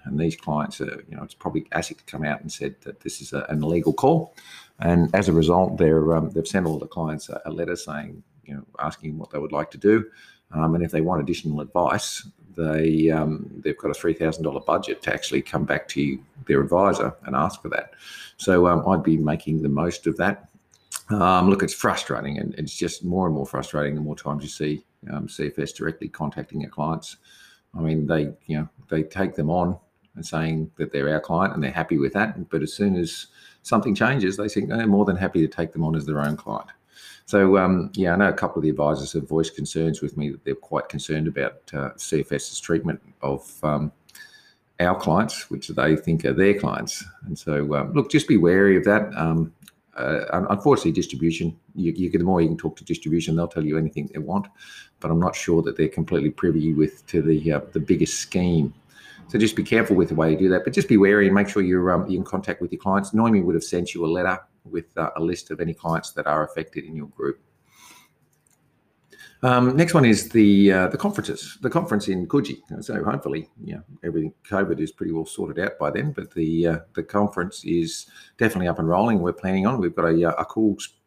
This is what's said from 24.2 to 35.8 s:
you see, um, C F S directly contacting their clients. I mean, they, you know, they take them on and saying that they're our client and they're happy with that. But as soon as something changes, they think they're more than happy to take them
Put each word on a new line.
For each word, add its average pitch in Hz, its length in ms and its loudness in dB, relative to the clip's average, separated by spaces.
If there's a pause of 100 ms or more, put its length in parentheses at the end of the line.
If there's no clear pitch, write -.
you 76 60 -12
see, 76 340 -4 (260)
um, 76 200 -8
C - 180 -8
F 71 120 -8
S 71 120 -6
directly 78 380 -8
contacting - 500 -8
their 73 100 -10
clients. - 480 -8 (600)
I 85 40 -6
mean, 80 260 0
they, 76 260 -2 (140)
you 78 100 -4
know, 78 100 -6 (220)
they 78 140 0
take 95 320 -4
them 76 160 -2
on 90 260 0 (380)
and 82 100 -14
saying 80 520 -4
that 78 140 -6
they're 71 220 0
our 76 80 0
client 87 320 0
and 78 100 -2
they're 67 80 -2
happy 80 280 -2
with 67 140 0
that. 101 360 -4
But 78 140 -2
as 78 100 -6
soon 98 240 0
as - 300 -4 (340)
something 107 340 0
changes, 113 400 0
they 104 140 -4
think 95 180 -2
they're 113 200 -2
more 101 180 4
than 92 100 2
happy 92 300 0
to - 20 2
take 82 240 -6
them 82 120 -4